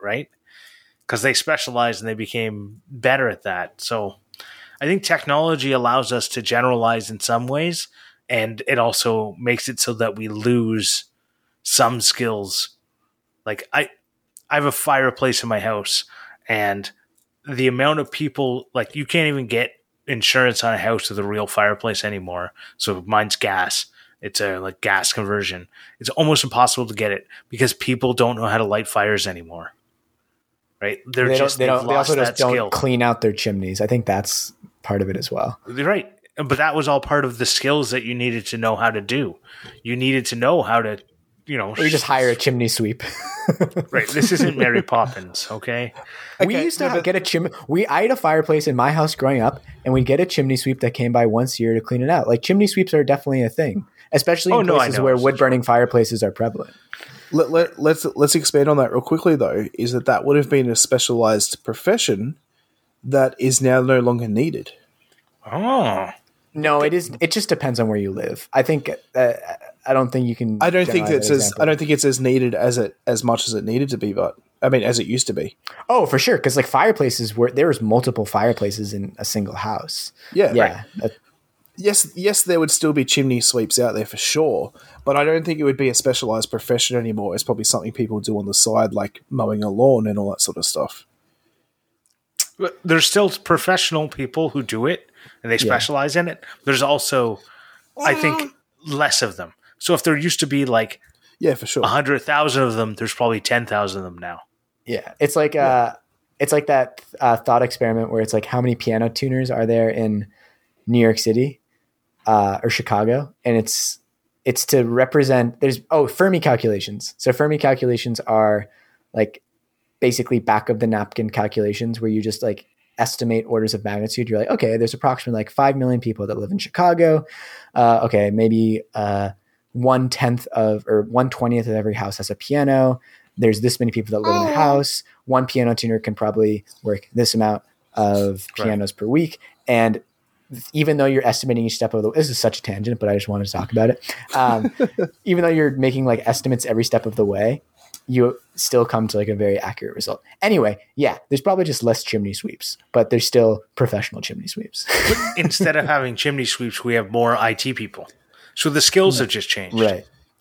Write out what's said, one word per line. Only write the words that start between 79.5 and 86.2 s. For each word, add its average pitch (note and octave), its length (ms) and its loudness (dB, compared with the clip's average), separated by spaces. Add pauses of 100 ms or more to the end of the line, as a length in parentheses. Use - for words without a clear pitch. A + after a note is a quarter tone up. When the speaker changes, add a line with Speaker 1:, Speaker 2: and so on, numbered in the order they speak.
Speaker 2:
house. - 580 -8 (220)
Speaker 3:
Yeah. F3 180 4
Speaker 2:
Yeah. A#2 100 4
Speaker 1:
Right. G2 220 -2 (120)
Speaker 2:
That A2+ 160 -4 (640)
Speaker 3:
Yes, G3+ 360 0
yes, G3 280 0
there F3 180 2
would D#3 100 2
still D#3 220 2
be D3 140 2
chimney C3 340 0
sweeps A2+ 380 0
out A#2+ 160 0
there G#2 100 -2
for A2 140 -12
sure, C3+ 560 -2 (320)
but C#3 100 2
I C#3+ 80 2
don't D#3+ 180 2
think D#3+ 160 -4
it D3+ 60 0
would C3+ 140 2
be C#3 100 2
a A#2+ 60 0
specialized A2+ 560 0